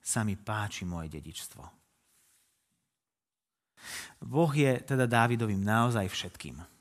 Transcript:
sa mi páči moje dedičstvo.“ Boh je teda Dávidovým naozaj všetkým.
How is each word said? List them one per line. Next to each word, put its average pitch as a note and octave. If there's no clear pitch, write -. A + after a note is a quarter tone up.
sa -
mi G#2
páči G#2
moje E2+
dedičstvo.“ -
Boh D3
je C#3
teda C3
Dávidovým A2+
naozaj A2+
všetkým. D2+